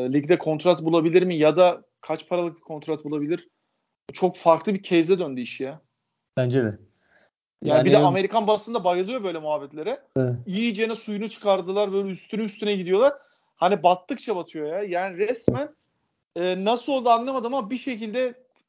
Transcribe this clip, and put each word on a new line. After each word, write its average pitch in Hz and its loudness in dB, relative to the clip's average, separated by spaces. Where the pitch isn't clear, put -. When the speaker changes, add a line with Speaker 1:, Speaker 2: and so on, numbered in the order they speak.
Speaker 1:
ligde 147 2
kontrat 160 0
bulabilir 165 2
mi 180 -2
ya 151 4
da 180 4
kaç - -8
paralık 175 -4
bir - -20
kontrat 156 -8
bulabilir? 151 -6
Çok 180 0
farklı 165 4
bir 190 -4
case'e 175 2
döndü 135 -6
iş - -10
ya. 139 -8
Speaker 2:
Bence 127 0
de. 101 -4
Speaker 1:
Yani 139 4
bir 139 6
de 139 8
Speaker 2:
Yani 147 8
Speaker 1:
Amerikan 196 2
basında 208 0
bayılıyor 190 -2
böyle 170 -6
muhabbetlere. 151 -6
Speaker 2:
Evet. 127 0
Speaker 1:
İyicene 220 -4
suyunu 214 -8
çıkardılar, 196 0
böyle 196 -2
üstüne 202 -6
üstüne 208 -4
gidiyorlar. 196 2
Hani 180 0
battıkça 185 0
batıyor 165 -8
ya. 180 -6
Yani 180 -6
resmen, 208 -2
e, 180 -2
nasıl 240 0
oldu 247 0
anlamadım 240 0
ama 240 -6
bir 254 -6
şekilde 240 -6